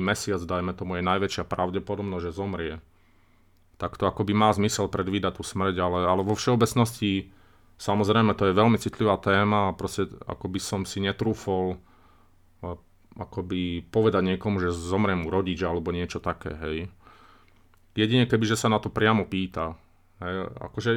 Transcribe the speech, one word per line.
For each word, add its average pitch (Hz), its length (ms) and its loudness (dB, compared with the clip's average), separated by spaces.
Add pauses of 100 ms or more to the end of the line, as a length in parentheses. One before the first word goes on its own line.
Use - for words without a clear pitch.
mesiac, 98 400 -2
dajme 90 320 -2
tomu, 90 240 -6
je 90 80 0
najväčšia 95 400 0
pravdepodobnosť, 92 800 -4
že 82 80 -8
zomrie. 90 380 -6 (1040)
Tak - 160 -4
to - 80 -2
akoby 101 320 2
má 107 160 6
zmysel 101 400 0
predvídať 95 480 -2
tú - 20 -8
smrť, 95 380 -2
ale, 90 240 0
ale 92 180 4
vo 104 140 0
všeobecnosti, 113 960 2 (480)
samozrejme, 104 560 4
to 98 160 4
je 92 80 2
veľmi 113 160 6
citlivá 101 400 0
téma 101 560 2
a 90 40 -12
proste 95 300 -4 (220)
akoby 92 320 -6
som 98 240 -4
si - 160 -8
netrúfol, 98 800 -2 (800)
e, 87 160 -8 (420)
akoby 90 720 -4
povedať 95 480 2
niekomu, 98 240 -2
že 90 100 0
zomrie 92 460 0
mu 82 160 -4
rodič 92 320 0
alebo 85 260 -2
niečo 87 300 -6
také, 82 400 -6
hej. 78 180 -6 (1200)
Jedine 117 320 4
keby, 113 160 2
že 110 160 2
sa 117 80 2
na 107 100 4
to - 140 -8
priamo 110 320 4
pýta. 87 560 -6 (420)
Hej, 92 240 -6 (160)
akože 113 340 -4